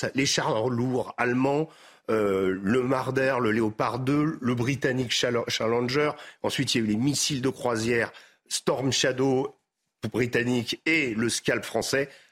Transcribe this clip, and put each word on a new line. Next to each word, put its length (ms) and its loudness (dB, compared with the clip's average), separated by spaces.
les 120 2
chars 420 0
lourds 480 -2
allemands, 520 2
euh, 520 2
le 200 2
Marder, 580 0
le 100 2
Léopard 480 0
deux, 420 0
le 140 0
britannique 560 0
Chal-, 380 0
Challenger. 640 0
Ensuite, 300 0
il 40 4
y 40 2
a 20 2
eu 60 0
les 60 2
missiles 460 0
de 60 2
croisière 640 0
Storm 460 -2
Shadow 640 0
britannique 760 0
et 280 0
le 140 0
Scalp 360 -2
français. 440 -2